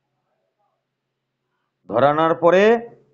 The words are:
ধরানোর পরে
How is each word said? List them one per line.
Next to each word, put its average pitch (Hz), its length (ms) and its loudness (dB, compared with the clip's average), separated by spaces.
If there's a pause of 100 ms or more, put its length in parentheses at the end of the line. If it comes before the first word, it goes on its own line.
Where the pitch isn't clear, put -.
(1900)
ধরানোর 147 460 0
পরে 196 560 0 (240)